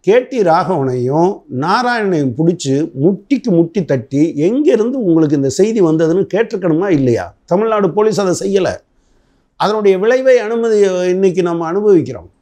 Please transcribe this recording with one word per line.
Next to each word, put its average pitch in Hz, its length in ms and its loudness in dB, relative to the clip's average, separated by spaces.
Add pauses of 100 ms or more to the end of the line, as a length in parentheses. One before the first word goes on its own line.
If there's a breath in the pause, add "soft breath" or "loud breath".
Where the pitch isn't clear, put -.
கே 240 260 2
டி 247 160 -2
ராகவனையும் 160 1000 0 (180)
நாராயணனையும் 196 760 0
பிடிச்சு 156 520 -2 (120)
முட்டிக்கு 202 480 -2
முட்டி 170 340 0
தட்டி, 139 520 -2
"எங்கிருந்து 247 680 0
உங்களுக்கு 160 320 2
இந்த 139 120 -2
செய்தி 214 340 0
வந்ததுன்னு?" 165 520 0
கேட்டிருக்கணுமா 190 540 -2
இல்லையா? 120 460 0 (100)
தமிழ்நாடு 208 460 0
போலீஸ் 208 300 0
அதை 185 180 0
செய்யல. 185 380 -2 (800)
அதனுடைய 202 420 2
விளைவை 254 400 2
அனுமதி 226 420 0 (280)
இன்னைக்கு 185 340 0
நம்ம 170 240 -2
அனுபவிக்கிறோம். 160 640 0 (120)